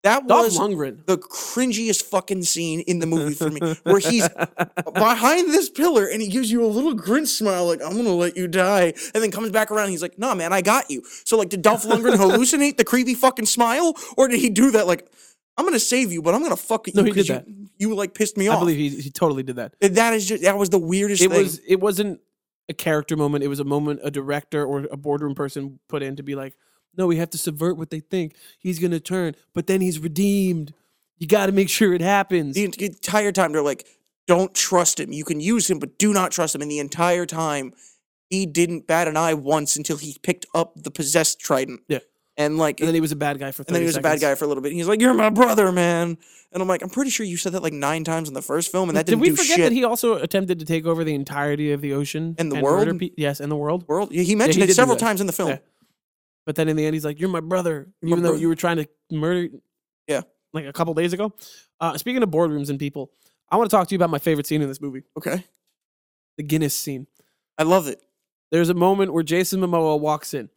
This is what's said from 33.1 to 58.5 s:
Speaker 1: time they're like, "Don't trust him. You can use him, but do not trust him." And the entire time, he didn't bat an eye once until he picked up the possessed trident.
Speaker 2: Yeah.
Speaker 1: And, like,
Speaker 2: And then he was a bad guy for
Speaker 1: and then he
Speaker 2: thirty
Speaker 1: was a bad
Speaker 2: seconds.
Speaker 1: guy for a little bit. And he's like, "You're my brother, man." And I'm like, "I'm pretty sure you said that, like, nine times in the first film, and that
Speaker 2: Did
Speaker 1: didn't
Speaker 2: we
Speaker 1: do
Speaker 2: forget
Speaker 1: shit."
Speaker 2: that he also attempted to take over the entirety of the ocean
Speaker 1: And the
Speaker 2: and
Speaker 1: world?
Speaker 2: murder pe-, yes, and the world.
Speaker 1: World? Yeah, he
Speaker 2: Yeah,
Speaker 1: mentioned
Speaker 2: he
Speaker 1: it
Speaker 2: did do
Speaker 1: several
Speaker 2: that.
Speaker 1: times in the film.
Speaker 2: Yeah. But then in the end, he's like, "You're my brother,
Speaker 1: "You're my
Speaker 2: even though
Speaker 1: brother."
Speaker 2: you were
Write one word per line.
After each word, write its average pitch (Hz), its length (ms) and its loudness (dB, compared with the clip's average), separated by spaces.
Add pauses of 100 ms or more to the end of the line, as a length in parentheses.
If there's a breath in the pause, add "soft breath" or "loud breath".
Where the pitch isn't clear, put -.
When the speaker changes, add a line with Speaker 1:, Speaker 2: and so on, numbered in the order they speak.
Speaker 1:
time 170 200 2
they're 151 100 0
like, 143 240 -2 (400 soft breath)
"Don't 185 280 4
trust - 460 0
him. 143 120 -8
You 147 120 -8
can 151 160 -6
use 202 300 0
him, 165 80 0
but 143 200 -10
do 208 140 4
not 185 180 2
trust 160 240 -2
him." 139 60 -6
And 147 100 -6
the 147 80 -4
entire 175 460 0
time, 151 480 -4 (560 soft breath)
he 190 160 -2
didn't 170 420 -2
bat 165 220 0
an 156 80 -4
eye 160 180 2
once 147 420 -2
until 151 200 -4
he 151 260 -12
picked 175 220 -4 (100)
up 165 220 -2
the 151 140 -12
possessed 156 500 0
trident. 131 480 -4
Speaker 2:
Yeah. 135 120 -4 (360)
Speaker 1:
And, 151 200 0
like, 151 220 0
Speaker 2:
And 156 80 -2
then 165 80 0
he 165 60 2
was 156 100 -2
a 151 60 -6
bad 143 240 -4
guy 135 100 -8
for 139 120 -14
Speaker 1:
and 170 120 -6
then - 20 2
he - 40 2
Speaker 2:
thirty 170 60 0
Speaker 1:
was 160 100 -2
a 135 40 -2
bad 151 80 0 (120)
Speaker 2:
seconds. - 20 0
Speaker 1:
guy 139 140 2
for - 80 -4
a 147 40 -2
little 135 140 -4
bit. 143 60 -4
And 151 80 -6
he's 170 100 -4
like, 214 140 2
"You're 247 140 6
my 214 160 4
brother, 220 420 4
man." 170 460 0 (340 soft breath)
And 185 100 -4
I'm 185 60 -2
like, 180 140 0
"I'm 185 60 -10
pretty 262 220 -4
sure 220 160 -4
you 175 100 -8
said 180 160 -6
that, 190 120 -6
like, 160 100 -2
nine 151 300 -2
times 160 240 -4
in 139 60 -12
the 131 60 -8
first 160 320 -4
film, 185 160 0
and 151 80 -2
that 160 100 0
Speaker 2:
Did 180 60 2
Speaker 1:
didn't 226 100 2
Speaker 2:
we 320 80 6
Speaker 1:
do 294 60 2
Speaker 2:
forget 320 200 0
Speaker 1:
shit." 170 80 4
Speaker 2:
that 247 80 4
he 254 120 2
also 233 300 0
attempted 180 460 -2
to 156 40 -10
take 160 220 -4
over 165 180 -2
the 156 100 -2
entirety 143 580 -4
of 143 80 -4
the 143 140 -6
ocean 156 440 -6
Speaker 1:
And 165 120 -4
the 139 60 -2
Speaker 2:
and 147 80 0
Speaker 1:
world? 180 220 4
Speaker 2:
murder 190 120 -2
pe-, 180 180 -6
yes, 143 240 -4
and 143 120 -6
the 151 40 -2
world. 156 320 -4
Speaker 1:
World? 185 240 -2
Yeah, 175 100 -2
he 180 80 0
Speaker 2:
Yeah, 214 60 2
Speaker 1:
mentioned 208 220 4
Speaker 2:
he 185 40 6
Speaker 1:
it 190 60 6
Speaker 2:
did 180 40 4
do - 40 6
Speaker 1:
several 247 200 6
Speaker 2:
that. - 80 -2
Speaker 1:
times 208 160 0
in 202 60 -2
the 175 60 -4
film. 165 180 -2
Speaker 2:
Yeah. 139 80 -4 (880)
But 156 100 -6
then 160 120 0
in 156 80 0
the 151 100 -2
end, 156 80 -2
he's 151 100 -6
like, 147 160 -8
"You're 185 80 -2
my 175 120 -4
brother, 165 480 -4 (120)
Speaker 1:
"You're 165 80 -6
my 165 40 2
Speaker 2:
even 175 100 2
though 170 80 2
Speaker 1:
brother." 156 100 0
Speaker 2:
you 165 80 0
were 165 60 2